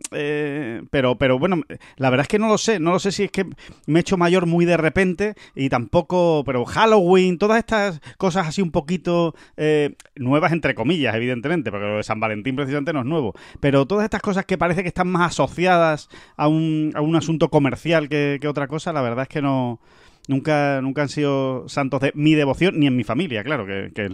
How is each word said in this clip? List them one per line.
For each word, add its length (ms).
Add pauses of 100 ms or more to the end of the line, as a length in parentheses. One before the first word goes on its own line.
(120)
eh, 800
pero, 260
pero 220
bueno, 240 (340)
la 140
verdad 140
es 40
que 100
no 100
lo 100
sé, 200
no 140
lo 60
sé 140
si 120
es 60
que 160 (400)
me 120
he 20
hecho 160
mayor 300
muy 180
de 120
repente 580 (200)
y 140
tampoco, 760
pero 200
Halloween, 760
todas 200
estas 420 (160)
cosas 300
así 160
un 80
poquito, 640 (220)
eh, 400 (200)
nuevas 360
entre 220
comillas, 400
evidentemente, 560
porque 160
lo 100
de 60
San 180
Valentín 360
precisamente 360
no 80
es 60
nuevo, 280 (260)
pero 260
todas 180
estas 180
cosas 220
que 140
parece 240
que 60
están 200
más 240
asociadas 760 (280)
a 120
un, 460
a 60
un 160
asunto 340
comercial 580
que, 320
que 80
otra 200
cosa, 240
la 100
verdad 200
es 60
que 140
no, 380 (480)
nunca, 540
nunca 200
han 60
sido 600
santos 320
de 140
mi 200
devoción, 440
ni 80
en 80
mi 80
familia, 400
claro, 240
que, 280
que, 200